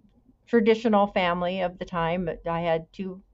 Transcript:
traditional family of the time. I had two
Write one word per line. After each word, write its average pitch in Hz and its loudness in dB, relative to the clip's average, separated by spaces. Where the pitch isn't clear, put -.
traditional 220 4
family 180 0
of 180 -4
the 185 -8
time. 170 -2
I 165 -2
had 165 0
two 185 -10